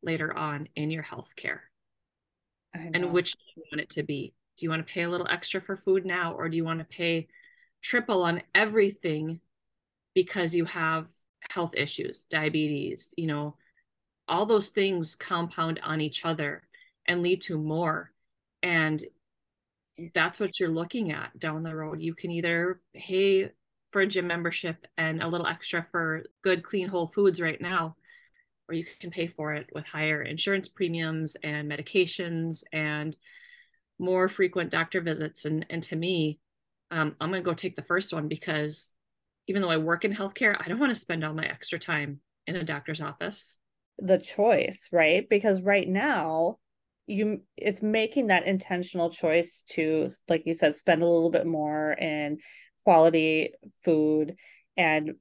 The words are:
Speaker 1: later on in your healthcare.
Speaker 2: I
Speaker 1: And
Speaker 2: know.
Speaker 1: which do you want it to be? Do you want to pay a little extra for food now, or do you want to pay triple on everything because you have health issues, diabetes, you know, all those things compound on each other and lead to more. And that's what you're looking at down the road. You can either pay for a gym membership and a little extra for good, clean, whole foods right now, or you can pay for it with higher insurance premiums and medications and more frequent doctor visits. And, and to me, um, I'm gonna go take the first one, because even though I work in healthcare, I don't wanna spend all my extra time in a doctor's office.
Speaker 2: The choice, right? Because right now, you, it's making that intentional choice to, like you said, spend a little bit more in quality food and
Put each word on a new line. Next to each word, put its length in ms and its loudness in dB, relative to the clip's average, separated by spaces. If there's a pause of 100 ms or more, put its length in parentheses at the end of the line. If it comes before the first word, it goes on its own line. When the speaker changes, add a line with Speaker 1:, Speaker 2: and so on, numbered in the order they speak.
Speaker 1:
later 340 -2
on 380 -4
in 160 -2
your 140 -6
healthcare. 560 -10 (1120)
Speaker 2:
I 180 -12
Speaker 1:
And 120 0
Speaker 2:
know. 80 -2
Speaker 1:
which 240 2
do 80 -20 (120)
you 140 -18
want 100 -6
it 100 -10
to 120 -4
be? 320 -8 (220)
Do 100 -6
you 40 -2
want 160 -4
to 60 -16
pay 100 -2
a 60 0
little 200 -2
extra 320 -2
for 160 -6
food 280 2
now, 300 -2
or 140 -4
do 80 -2
you 80 0
want 160 -2
to 40 -10
pay 440 -2 (540)
triple 420 2
on 180 2 (120)
everything 840 2 (720)
because 400 2
you 120 2
have 420 0 (420)
health 260 -2
issues, 480 -4
diabetes, 920 -2
you 100 -2
know, 300 -4 (720)
all 180 2
those 220 4
things 460 0
compound 680 -2
on 180 -2
each 240 -4
other 380 -4 (440)
and 160 2
lead 200 2
to 160 -2
more. 540 -2 (500)
And 400 2 (1120)
that's 260 0
what 200 -2
you're 80 2
looking 440 -2
at 260 -10
down 240 -4
the 120 -6
road. 260 -8
You 140 -4
can 160 -8
either 500 -2 (140)
pay 560 2 (400)
for 120 2
a 40 4
gym 200 -2
membership 600 -4 (100)
and 260 -2
a 60 -2
little 180 -2
extra 360 -2
for 420 -4 (180)
good, 200 2
clean, 260 -4
whole 200 -2
foods 320 4
right 200 -2
now, 360 -4 (720)
or 60 -6
you 100 -4 (160)
can 100 -12
pay 160 -4
for 280 -6
it 180 -8
with 140 -10
higher 360 -2
insurance 460 -2
premiums 760 -2
and 280 -6
medications 920 -2 (100)
and 440 -4 (840)
more 300 2
frequent 420 0
doctor 300 0
visits. 440 -4
And, 240 -2
and 160 -6
to 120 -6
me, 420 0 (540)
um, 280 -2
I'm 100 -2
gonna 120 -2
go 100 0
take 240 -6
the 60 -8
first 300 0
one, 160 -4
because 680 -4 (540)
even 120 0
though 100 0
I 80 4
work 260 0
in 100 0
healthcare, 440 0
I 100 -6
don't 100 -2
wanna 160 2
spend 300 -2
all 100 -4
my 120 -2
extra 320 -6
time 420 -4 (260)
in 100 -4
a 80 -4
doctor's 360 -6
office. 580 -4 (400)
Speaker 2:
The 200 6
choice, 760 2
right? 360 4
Because 320 4
right 280 4
now, 680 0 (480)
you, 360 -2 (140)
it's 260 -2
making 460 2
that 180 4
intentional 640 0
choice 600 0
to, 380 0 (200)
like 180 0
you 80 0
said, 220 4
spend 260 4
a 40 6
little 240 6
bit 140 2
more 480 -2
in 460 -4 (460)
quality 680 6 (320)
food 520 4 (400)
and 440 2